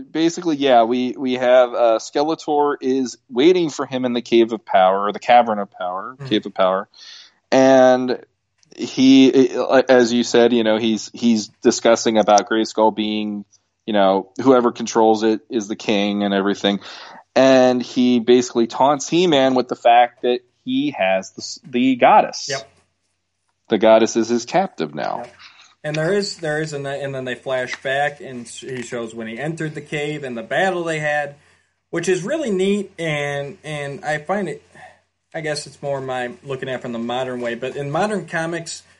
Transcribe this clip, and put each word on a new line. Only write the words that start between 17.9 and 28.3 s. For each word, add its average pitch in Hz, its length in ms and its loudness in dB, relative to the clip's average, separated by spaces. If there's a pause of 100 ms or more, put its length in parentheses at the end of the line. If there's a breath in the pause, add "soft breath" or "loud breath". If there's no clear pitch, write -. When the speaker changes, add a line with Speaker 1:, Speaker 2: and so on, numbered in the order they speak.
Speaker 1:
basically 120 480 2
taunts 135 420 -2
He-Man 147 460 2
with 127 120 0
the - 80 -8
fact 120 480 4
that 123 160 0 (240)
he 135 340 -4
has 95 340 -2
the, - 100 -18
s-, - 220 -14
the 127 320 0
goddess. 160 540 2
Speaker 2:
Yep. - 200 -10 (960)
Speaker 1:
The 110 100 0
goddess 110 380 4
is 113 140 0
his 117 160 -2
captive 165 500 -4
now. 53 240 -6
Speaker 2:
Yep. - 160 -18 (480 soft breath)
And 151 120 -8
there 156 180 -2
is, 202 240 -4
there 151 240 -6
is, 156 120 -8
a, 143 60 -8
and 139 340 -8
then 131 120 -8
they 123 100 -6
flash 127 480 -6
back, 143 360 -4
and 120 260 -14